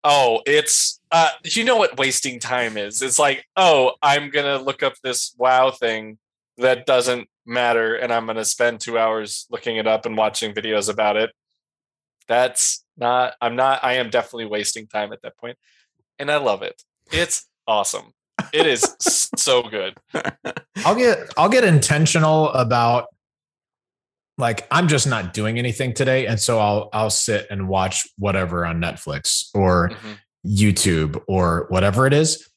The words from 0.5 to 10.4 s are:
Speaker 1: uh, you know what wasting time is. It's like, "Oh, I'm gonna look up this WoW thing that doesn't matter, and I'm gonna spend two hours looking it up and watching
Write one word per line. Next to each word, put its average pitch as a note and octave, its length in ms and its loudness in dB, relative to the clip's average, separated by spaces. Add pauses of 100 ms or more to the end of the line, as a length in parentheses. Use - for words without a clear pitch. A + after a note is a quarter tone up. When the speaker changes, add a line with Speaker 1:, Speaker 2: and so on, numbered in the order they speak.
Speaker 1:
uh, E3 160 4 (160)
you A3 180 -4
know A#3+ 140 2
what G3+ 200 0
wasting C3 440 -2
time B2 360 -4
is. G#2 260 -6
It's C3 180 0
like, C#3 340 0
"Oh, D3+ 380 6 (100)
I'm D3 280 2
gonna C#3 280 -2
look C3+ 240 -4
up C3+ 120 -2 (100)
this B2 340 -6
WoW B2+ 320 4
thing A2 480 -6 (380)
that B2 300 0
doesn't B2 420 0 (180)
matter, A#2 480 0
and A#2+ 180 -4
I'm A2+ 140 -2
gonna A2 180 -6
spend A#2 360 -2
two A#2 180 -4
hours A2 500 -4
looking A2+ 280 -6
it A2 100 -2
up A2 200 0
and A2 100 -6
watching G#2+ 360 -2